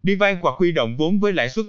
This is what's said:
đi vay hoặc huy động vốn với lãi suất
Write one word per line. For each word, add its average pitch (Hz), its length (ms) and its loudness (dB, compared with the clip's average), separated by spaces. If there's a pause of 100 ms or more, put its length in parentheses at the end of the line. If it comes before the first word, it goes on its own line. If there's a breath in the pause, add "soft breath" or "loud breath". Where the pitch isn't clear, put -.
đi 196 120 0
vay 196 260 2
hoặc 143 180 0
huy 175 140 2
động 120 240 -2
vốn 175 240 0
với 208 120 2
lãi 127 160 0
suất 214 200 -4